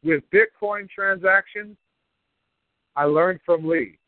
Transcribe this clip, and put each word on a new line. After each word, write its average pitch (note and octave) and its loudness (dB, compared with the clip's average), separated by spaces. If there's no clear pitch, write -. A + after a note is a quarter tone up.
With D3+ -2
Bitcoin G#3 0
transactions, G3 -2
I D3 0
learned E3+ 0
from D#3+ 0
Lee C3 -4